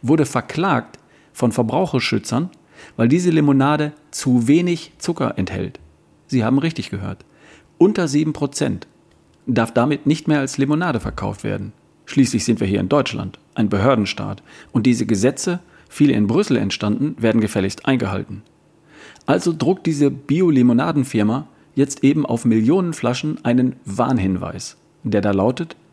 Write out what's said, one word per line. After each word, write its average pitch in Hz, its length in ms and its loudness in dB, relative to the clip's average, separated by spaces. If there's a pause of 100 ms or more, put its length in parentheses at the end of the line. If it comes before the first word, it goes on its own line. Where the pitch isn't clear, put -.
Wurde 147 240 2
verklagt 139 720 -4 (320)
von 117 220 0
Verbraucherschützern, 127 960 -2 (480)
weil 117 100 2
diese 175 220 2
Limonade 147 640 2 (180)
zu 123 380 0
wenig 175 480 2
Zucker 143 400 -4
enthält. 95 420 -6 (480)
Sie 123 160 0
haben 123 160 2
richtig 160 300 -4
gehört. 98 340 -10 (540)
Unter 185 320 2
sieben 151 240 0
Prozent 120 540 -6 (600)
darf 117 260 0
damit 135 320 0
nicht 151 220 0
mehr 151 140 2
als 135 160 -6
Limonade 147 420 0
verkauft - 460 -8
werden. 101 260 -6 (340)
Schließlich 123 380 0
sind 117 160 0
wir 110 80 -2
hier 101 140 0
in 95 80 -4
Deutschland, 107 500 -2 (160)
ein 107 140 0
Behördenstaat. 101 720 0 (300)
Und 113 120 0
diese 117 200 2
Gesetze, 127 560 -2 (260)
viele 143 240 2
in 104 160 2
Brüssel 131 300 2
entstanden, 107 600 -2
werden 113 220 2
gefälligst 101 460 -2
eingehalten. 101 580 -2 (840)
Also 175 320 0
druckt 170 280 0
diese 143 260 2
Bio-Limonadenfirma 135 1400 2 (280)
jetzt 139 280 0
eben 143 220 2
auf 117 180 -4
Millionen 127 480 2
Flaschen 139 540 -4
einen 123 400 2
Warnhinweis, 95 920 -2 (280)
der 104 180 0
da 101 100 0
lautet 120 460 -2 (160)